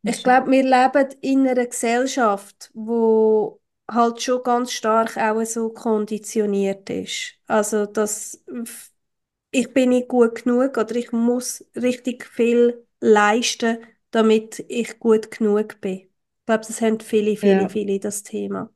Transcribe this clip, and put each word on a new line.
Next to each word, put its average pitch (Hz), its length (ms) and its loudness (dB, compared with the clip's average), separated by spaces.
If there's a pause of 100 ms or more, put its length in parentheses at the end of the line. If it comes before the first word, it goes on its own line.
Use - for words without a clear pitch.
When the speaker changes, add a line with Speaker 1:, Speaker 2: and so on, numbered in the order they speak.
Speaker 1:
ich - 180 -6
Speaker 2:
Ist - 0 -
Speaker 1:
glaub, 254 260 4
wir 262 160 4
leben 262 560 2
in 269 260 2
einer 247 200 0
Gesellschaft, 240 1080 -2
wo 220 840 2 (300)
halt 233 320 0
schon 254 200 -2
ganz 247 300 -2
stark 226 440 0
auch 220 280 -2
so 226 260 -6
konditioniert 208 1200 -4
ist. - 440 -8 (120)
Also, 214 400 0
dass 208 600 -6
f-, - 420 -14 (640)
ich 254 220 -2
bin 254 160 4
nicht 247 180 2
gut 233 360 2
genug 247 340 0
oder 220 180 -2
ich 240 160 -6
muss 240 520 -2 (120)
richtig 247 500 -4
viel 240 600 2 (140)
leisten, 226 760 2 (340)
damit 220 560 2
ich 240 320 -6
gut 220 320 2
genug 214 480 -2
bin. 190 200 -6
Ich - 100 -20 (360)
glaub, 220 160 0
das - 200 -12
haben 220 180 0
viele, 214 360 0
viele, 196 320 2
Speaker 2:
Ja. - 20 -8
Speaker 1:
viele, 202 300 -4
das 208 240 -8
Thema. 196 520 -8